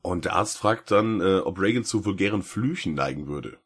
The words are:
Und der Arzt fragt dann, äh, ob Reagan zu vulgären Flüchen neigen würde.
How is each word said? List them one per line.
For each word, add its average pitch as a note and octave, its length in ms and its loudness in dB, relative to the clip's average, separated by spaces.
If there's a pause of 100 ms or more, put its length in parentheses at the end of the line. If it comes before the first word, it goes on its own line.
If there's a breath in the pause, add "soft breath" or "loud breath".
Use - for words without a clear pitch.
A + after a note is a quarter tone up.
Und F2 240 -4
der E2+ 100 -2
Arzt F2+ 220 0
fragt - 340 -2
dann, G#2+ 300 4
äh, F#2+ 240 4
ob F2+ 160 -4
Reagan A2+ 240 2
zu G#2 200 -2
vulgären G2 380 0
Flüchen A#2 520 -2
neigen C#2 320 -2
würde. C#2+ 400 -8